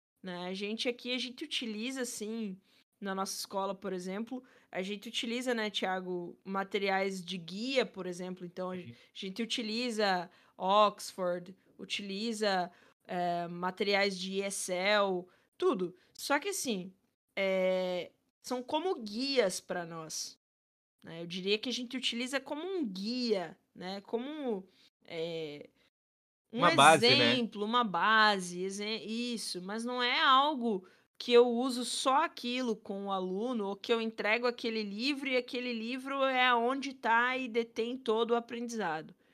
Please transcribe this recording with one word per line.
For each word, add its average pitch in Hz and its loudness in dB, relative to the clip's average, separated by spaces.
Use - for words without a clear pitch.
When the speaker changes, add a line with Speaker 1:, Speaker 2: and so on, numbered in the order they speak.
Speaker 1:
né? 180 -8
A 185 -4
gente 208 -4
aqui, 240 -4
a 254 -2
gente 247 -8
utiliza, 247 -4
assim, 220 -6
na 196 -6
nossa 196 -4
escola, 196 -4
por 190 -6
exemplo, 202 -6
a 185 -4
gente 202 -8
utiliza, 240 -4
né, 214 -2
Thiago, 185 -4
materiais 196 0
de 180 -8
guia, 214 -2
por 185 -12
exemplo. 180 -8
Então, 180 -6
a 185 -6
Speaker 2:
Sim. 139 -12
Speaker 1:
gente 190 -8
utiliza 214 0
Oxford, 190 2
utiliza, 202 -2
é, 175 -2
materiais 190 0
de 190 -4
Excel, 196 0
tudo. 202 0
Só - 0
que, 339 -4
assim, 196 -4
é, 185 0
são 247 -6
como 320 -2
guias 226 0
pra 180 -6
nós, 160 -10
né? 165 -10
Eu 175 -8
diria 190 0
que 220 -4
a 233 -2
gente 240 -6
utiliza 254 -4
como 302 -8
um 370 -4
guia, 202 -2
né? 190 -10
Como, 254 -6
é, 160 -8
um - -4
Speaker 2:
Uma 175 6
base, 165 10
né? 240 8
Speaker 1:
exemplo, 208 -2
uma 240 2
base, 196 4
exe-, 202 -6
isso. 226 -6
Mas 214 -6
não 247 0
é 254 2
algo 262 4
que - -4
eu 240 12
uso 240 0
só 277 2
aquilo 247 -2
com 202 -10
o 196 -4
aluno 196 -2
ou 202 -4
que - -4
eu 226 2
entrego 220 0
aquele 226 0
livro 262 -4
e 254 2
aquele 247 -2
livro 262 -4
é 254 4
onde 262 0
tá 247 2
e 262 -4
detém 233 -2
todo 226 0
o 233 6
aprendizado. 226 -4